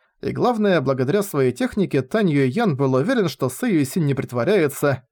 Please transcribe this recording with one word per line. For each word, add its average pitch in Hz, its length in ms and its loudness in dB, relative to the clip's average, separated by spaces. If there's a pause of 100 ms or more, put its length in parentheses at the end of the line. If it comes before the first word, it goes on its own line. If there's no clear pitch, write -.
(200)
И - 100 -6
главное, 196 500 2
благодаря 135 420 0
своей 139 280 0
технике 165 500 -2
Тань 196 300 0
Юйян 143 460 2
был 131 180 0
уверен, 185 340 0
что 135 200 -4
Сэ 247 220 -4
Юйсинь 156 360 0
не 139 80 0
притворяется, 139 960 -2